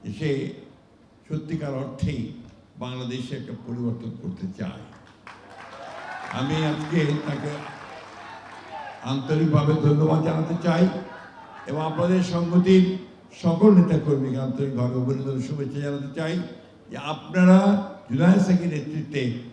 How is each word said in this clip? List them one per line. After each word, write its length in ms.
যে 60
সে 120
সত্যিকার 460
অর্থেই 500
বাংলাদেশে 560
একটা 140
পরিবর্তন 460
করতে 240
চায়। 260
আমি 160
আজকে 280
তাকে 240
আন্তরিকভাবে 600
ধন্যবাদ 540
জানাতে 280
চাই 180
এবং 200
আপনাদের 340
সংগতির 760
সকল 340
নেতাকর্মীকে 680
আন্তরিকভাবে 540
অভিনন্দন, 460
শুভেচ্ছা 380
জানাতে 240
চাই 140
যে 80
আপনারা 600
জুনায়েদ 360
সাকির 280
নেতৃত্বে 480